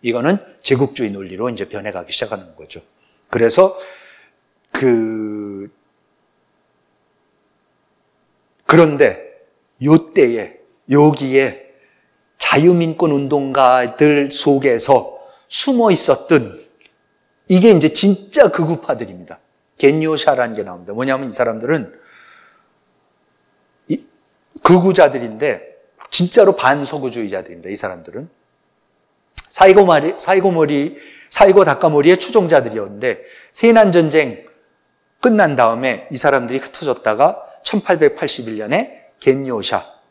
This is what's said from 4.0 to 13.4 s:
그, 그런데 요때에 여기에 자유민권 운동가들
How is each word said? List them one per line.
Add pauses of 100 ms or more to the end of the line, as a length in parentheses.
그, (3000)
그런데 (520)
요때에 (360)
여기에 (640)
자유민권
운동가들